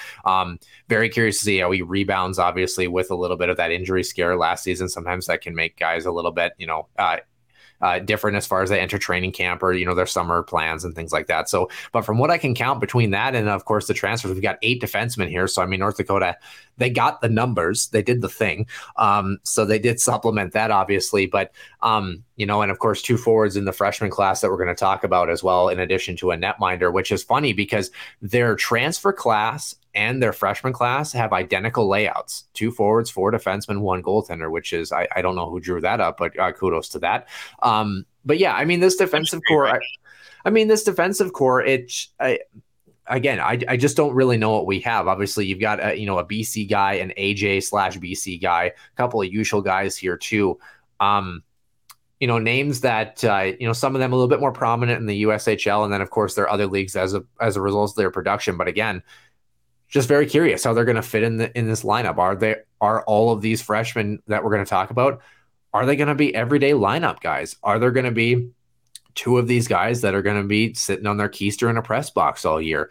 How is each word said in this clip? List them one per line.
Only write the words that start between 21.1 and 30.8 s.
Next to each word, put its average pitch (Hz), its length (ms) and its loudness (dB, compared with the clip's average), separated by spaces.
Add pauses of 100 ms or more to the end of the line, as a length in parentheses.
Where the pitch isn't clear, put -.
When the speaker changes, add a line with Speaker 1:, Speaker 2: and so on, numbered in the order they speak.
Speaker 1:
but, 98 260 -2 (300)
um, 104 420 0 (140)
you 107 80 -4
know, 104 160 2
and 101 100 0
of 92 80 -6
course, 107 220 0
two 123 160 2
forwards 110 400 4
in 98 80 -2
the 95 80 -2
freshman 98 360 0
class 95 300 2
that 104 100 0
we're 92 80 0
gonna 90 160 -2
talk 95 300 0
about 90 260 2
as 82 140 -2
well, 92 240 4
in 90 120 0
addition 92 380 -2
to 90 140 0
a 82 60 -2
netminder, 90 560 0
which 95 180 0
is 98 100 0
funny 135 300 0
because 101 400 -2 (300)
their 113 340 2
transfer 139 560 0
class 113 640 -2 (200)
and 120 280 0
their 107 100 2
freshman 104 400 0
class 127 400 -2